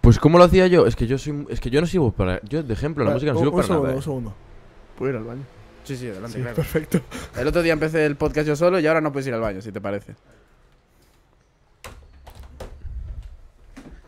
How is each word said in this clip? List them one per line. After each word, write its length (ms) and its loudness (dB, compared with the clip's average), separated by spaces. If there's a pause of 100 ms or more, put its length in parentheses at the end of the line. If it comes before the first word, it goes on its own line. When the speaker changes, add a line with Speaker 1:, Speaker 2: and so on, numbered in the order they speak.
Speaker 1:
Pues, 180 8
¿cómo 180 6
lo 60 12
hacía 240 6
yo? 180 6
Es 100 2
que 120 -2
yo 100 -2
soy, 320 -8
es 100 -6
que 120 -6
yo 100 2
no 60 0
sirvo 240 2
para, 320 -2
yo, 180 -6
de 120 -4
ejemplo, 300 -4
la 60 2
Speaker 2:
Vale, 60 0
Speaker 1:
música 180 -2
no 60 0
Speaker 2:
un, 60 2
Speaker 1:
sirvo 100 2
Speaker 2:
un 20 4
Speaker 1:
para 100 2
Speaker 2:
segundo, 180 0
Speaker 1:
nada, 100 -2
Speaker 2:
un 40 -4
Speaker 1:
eh. 40 -10
Speaker 2:
segundo. 300 -8 (680)
¿Puedo 140 -2
ir 40 -6
al 60 -8
baño? 180 -12 (420)
Speaker 3:
Sí, 140 -10
sí, 120 -10
adelante, 280 -12
Speaker 2:
Sí, 40 -6
Speaker 3:
claro. 140 -8
Speaker 2:
perfecto. 460 -2 (380)
Speaker 3:
El 80 0
otro 160 2
día 100 2
empecé 320 0
el 100 0
podcast 320 -2
yo 80 0
solo 240 2
y 80 0
ahora 140 4
no 100 -2
puedes 160 -6
ir 60 -4
al 80 -2
baño, 200 -4
si 100 -14
te 100 -10
parece. 320 -8 (4000)